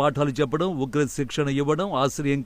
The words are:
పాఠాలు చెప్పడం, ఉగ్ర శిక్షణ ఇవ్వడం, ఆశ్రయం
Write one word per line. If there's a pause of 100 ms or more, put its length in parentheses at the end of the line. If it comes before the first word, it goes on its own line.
పాఠాలు
చెప్పడం, (180)
ఉగ్ర (140)
శిక్షణ (140)
ఇవ్వడం, (140)
ఆశ్రయం